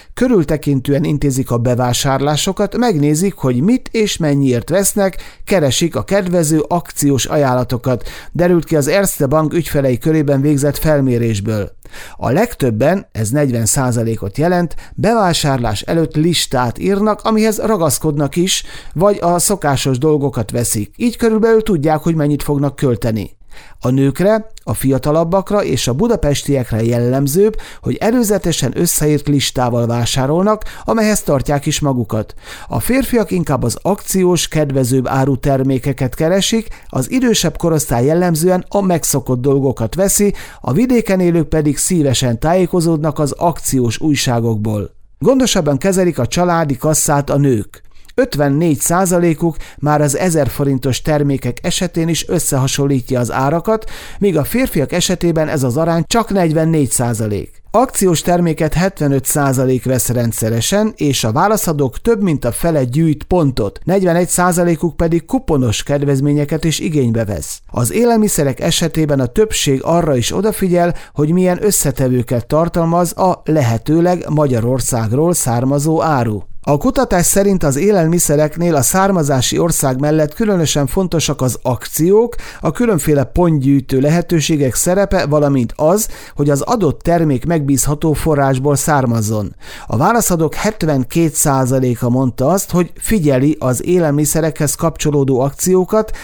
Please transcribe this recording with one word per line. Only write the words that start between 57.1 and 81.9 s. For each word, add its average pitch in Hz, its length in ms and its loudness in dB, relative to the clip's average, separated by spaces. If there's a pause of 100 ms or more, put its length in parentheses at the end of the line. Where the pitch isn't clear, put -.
Akciós 202 500 2
terméket 170 520 0
hetvenöt 147 520 0
százalék 131 580 0
vesz 127 260 0
rendszeresen, 117 840 0
és 143 280 0
a 113 80 0
válaszadók 151 680 0
több 226 200 2
mint 165 240 0
a 120 60 0
fele 156 320 0
gyűjt 151 400 0
pontot, 135 600 0
negyvenegy 175 440 2
százalékuk 175 720 0
pedig 165 280 0
kuponos 131 580 0
kedvezményeket 147 800 0
is 160 160 -2
igénybe 127 460 0
vesz. 92 420 -8
Az 120 240 -2
élelmiszerek 214 680 2
esetében 156 600 0
a 131 60 0
többség 143 580 0
arra 160 320 2
is 120 200 -2
odafigyel, 175 600 0 (180)
hogy 151 180 0
milyen 180 320 2
összetevőket 127 840 0
tartalmaz 165 720 0
a 185 280 0
lehetőleg 156 840 2
Magyarországról 127 1040 0
származó 143 680 0
áru. 120 380 0 (240)
A 147 140 2
kutatás 220 480 0
szerint 196 380 2
az 139 120 2
élelmiszereknél 165 1000 2
a 135 60 2
származási 165 760 0
ország 151 420 0
mellett 151 340 2
különösen 170 540 0
fontosak 170 540 -2
az 127 200 -2
akciók, 185 720 0 (240)